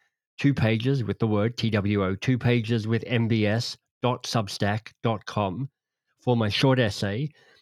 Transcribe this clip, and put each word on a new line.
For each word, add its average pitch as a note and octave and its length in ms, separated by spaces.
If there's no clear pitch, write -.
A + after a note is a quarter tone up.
Two C#3+ 160
Pages A#2 500
with G2+ 160
the A#2 80
word G#2+ 300
T A2+ 140
W G2+ 340
O, F#2+ 100
two B2+ 220
pages A#2 500
with A2+ 200
M A#2 200
B G#2+ 200
S A2 320
dot B2 220
substack G#2+ 640
dot A2 220
com G#2 460
for B2 160
my G#2+ 140
short C3 280
essay, A2 520